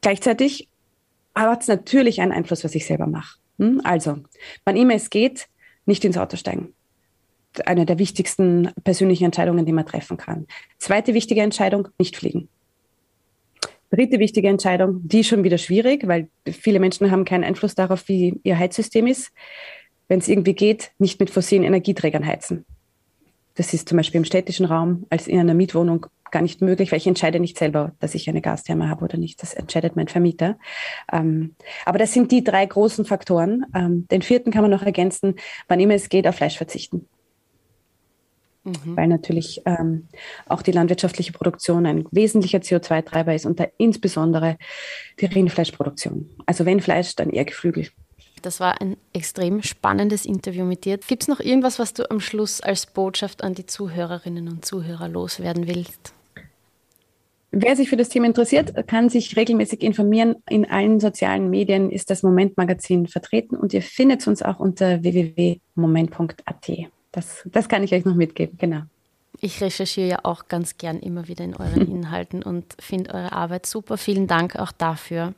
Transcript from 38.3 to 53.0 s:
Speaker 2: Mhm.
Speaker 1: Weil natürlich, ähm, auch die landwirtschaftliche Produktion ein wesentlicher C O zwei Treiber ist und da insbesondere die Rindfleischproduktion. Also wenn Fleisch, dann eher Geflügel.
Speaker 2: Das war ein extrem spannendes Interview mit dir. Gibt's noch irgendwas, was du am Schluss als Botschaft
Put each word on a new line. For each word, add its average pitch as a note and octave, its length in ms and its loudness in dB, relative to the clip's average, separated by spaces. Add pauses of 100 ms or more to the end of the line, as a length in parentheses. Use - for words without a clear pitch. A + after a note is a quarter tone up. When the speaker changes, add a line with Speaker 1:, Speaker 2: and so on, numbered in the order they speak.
Speaker 2:
Mhm. E3 320 -10
Speaker 1:
Weil E3 120 2
natürlich, E3 580 -2
ähm, E3 420 -2 (400)
auch - 140 -2
die F#3 100 0
landwirtschaftliche F3 600 0
Produktion F3 560 0
ein D#3 240 0
wesentlicher G3+ 500 2
C - 140 0
O E3+ 40 4
zwei D#3+ 220 0
Treiber D#3+ 320 -2
ist D#3+ 140 -2
und E3+ 120 -2
da F3 60 2 (120)
insbesondere E3 800 2 (600)
die G3+ 60 0
Rindfleischproduktion. - 1040 -2 (160)
Also F3 200 0
wenn F#3 140 4
Fleisch, F3+ 360 -2
dann - 160 -2
eher C#3 140 0
Geflügel. E3 420 -4 (560)
Speaker 2:
Das F3+ 160 -10
war F3+ 220 0
ein G3 160 -6 (160)
extrem F#3 500 -4
spannendes G3+ 600 0
Interview F#3+ 400 -6
mit F3+ 200 -4
dir. G3 120 -2
Gibt's A#3 300 -4
noch C#4+ 120 -2
irgendwas, B3+ 400 0
was A3+ 140 -4
du - 180 -6
am A3 80 -2
Schluss G#3+ 420 -6
als G3 240 -4
Botschaft F#3+ 580 -6